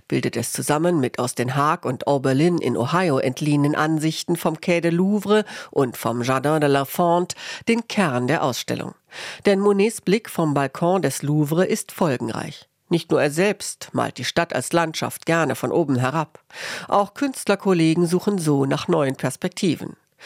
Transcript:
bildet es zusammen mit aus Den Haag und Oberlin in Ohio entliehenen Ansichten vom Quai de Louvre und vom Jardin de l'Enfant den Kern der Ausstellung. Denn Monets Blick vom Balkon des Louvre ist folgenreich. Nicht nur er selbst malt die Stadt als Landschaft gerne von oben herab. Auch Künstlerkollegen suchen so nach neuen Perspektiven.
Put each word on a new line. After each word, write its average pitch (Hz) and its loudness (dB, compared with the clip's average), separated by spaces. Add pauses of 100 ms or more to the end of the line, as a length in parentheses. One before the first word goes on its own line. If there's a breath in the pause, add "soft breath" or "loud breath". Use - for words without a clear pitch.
bildet - -2
es 117 -4
zusammen 156 2
mit 123 -2
aus 123 -4
Den 127 -2
Haag 151 0
und 127 -4
Oberlin 139 2
in 120 0
Ohio 147 2
entliehenen 143 0
Ansichten 156 0
vom 160 -4
Quai 175 0
de 170 0
Louvre 202 2 (260 loud breath)
und 127 0
vom 117 -2
Jardin 131 0
de 147 4
l'Enfant 170 2 (340 loud breath)
den 233 0
Kern 127 0
der 151 0
Ausstellung. 123 -4 (520 loud breath)
Denn 196 4
Monets 202 2
Blick 202 0
vom 156 0
Balkon 170 0
des 143 -2
Louvre 151 2
ist - -2
folgenreich. 131 -4 (180)
Nicht 170 -2
nur 143 4
er 147 2
selbst 185 -2
malt 117 -2
die 123 -8
Stadt 170 -2
als - -4
Landschaft 160 -2
gerne 160 2
von - -2
oben 143 2
herab. 135 -2 (480 loud breath)
Auch 202 0
Künstlerkollegen 180 2
suchen 180 0
so 147 2
nach 143 -2
neuen 147 0
Perspektiven. - -4 (280 loud breath)